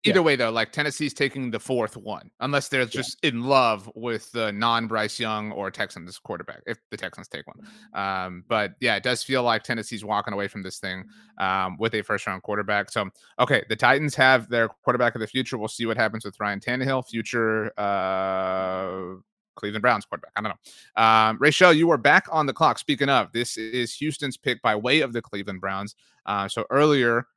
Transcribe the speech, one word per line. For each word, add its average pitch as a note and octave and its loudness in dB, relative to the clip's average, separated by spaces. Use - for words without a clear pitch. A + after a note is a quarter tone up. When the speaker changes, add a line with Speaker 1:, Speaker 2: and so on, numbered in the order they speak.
Speaker 1:
Either F#3+ 6
Speaker 2:
Yeah. E3 4
Speaker 1:
way, C#3+ 6
though, A#2 2
like, A2+ 0
Tennessee's D3 -2
taking C3+ -2
the A2 -4
fourth A#2+ -2
one, G2+ -12
unless C#3 -2
they're C3+ 0
Speaker 2:
Yeah. A#2+ 0
Speaker 1:
just - -8
in A#2+ 0
love A#2+ 4
with A2+ -8
the A2+ -2
non-Bryce A2 -2
Young G#2+ -4
or F#2+ -6
Texans F2+ -10
quarterback, - -12
if A#2 -8
the G#2+ -12
Texans - -12
take - -12
one. - -20
Um, F#2 -6
but, G#2 0
yeah, A#2 2
it G2 -4
does B2 0
feel C3 -2
like A2+ 2
Tennessee's A2+ -8
walking G#2 -4
away G2+ -4
from G2 -10
this F#2 -12
thing, F#2 -10
um, F#2+ -2
with A2 -2
a G#2+ -2
first-round G2+ -4
quarterback. G2+ -2
So, G#2 -2
okay, B2 2
the A2 -2
Titans C#3 2
have C3 4
their A#2 2
quarterback B2 0
of A2 -8
the G#2+ -4
future. C3 -4
We'll G#2+ -6
see - -6
what A2 -2
happens A2 -2
with G2 -14
Ryan G2+ -4
Tannehill, C3 -2
future, A2 -2
uh, F#2+ -2
Cleveland G#2 -6
Browns A2+ 2
quarterback. - -14
I G#2+ -4
don't G#2+ -4
know. - -6
Um, A2 6
Rachel, D#3+ 6
you E3 4
are D#3 4
back C#3+ 6
on D#3 0
the C3 -2
clock. B2 2
Speaking C#3 -2
of, A2+ 2
this A#2 -4
is A2+ -4
Houston's D3 -6
pick B2 -4
by A2 2
way B2 2
of B2+ 0
the A#2 -2
Cleveland G2 -8
Browns. G2 -4
Uh, G2 -2
so - -4
earlier B2+ 4